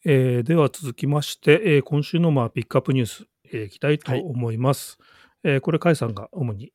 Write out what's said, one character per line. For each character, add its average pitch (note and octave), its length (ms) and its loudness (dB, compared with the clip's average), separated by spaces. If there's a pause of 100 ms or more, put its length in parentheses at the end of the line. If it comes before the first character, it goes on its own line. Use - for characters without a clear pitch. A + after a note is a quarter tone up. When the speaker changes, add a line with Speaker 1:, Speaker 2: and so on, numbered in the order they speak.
Speaker 1:
え B2+ 380 2
ー、 - 20 -2
で D#3+ 120 0
は D3 140 4
続 C#3 240 -10
き - 140 -4
ま D3 140 0
し - 160 -8
て、 D#3 260 4
え D#3+ 140 4
ー、 C3+ 40 4
今 D3 220 -2
週 E3 160 -2
の、 E3+ 120 4
ま C3+ 120 2
あ、 A2+ 60 -2
ピ A#2 140 -6
ッ - 40 -10
ク - 100 0
ア C3 40 4
ッ - 20 -16
プ - 80 -2
ニ C3 80 2
ュ B2 40 0
ー - 20 0
ス、 - 200 -14 (200)
え - 140 -10
ー、 G#2+ 40 -8
い G2+ 60 -12
き - 100 -20
た C#3 100 -2
い D3+ 100 0
と C3+ 140 -6
思 B2 380 -4
い A2 60 -6
ま C3 160 2
す。 - 240 -10 (440)
Speaker 2:
は E3 100 0
い。 - 20 2
Speaker 1:
え C3+ 40 2
ー、 - 40 2
こ F3 100 -4
れ、 D#3+ 80 0
甲 E3+ 100 2
斐 D#3+ 60 4
さ A#2 120 -4
ん A2+ 60 -6
が G#2 200 -12
主 B2 200 -4
に G2+ 220 -14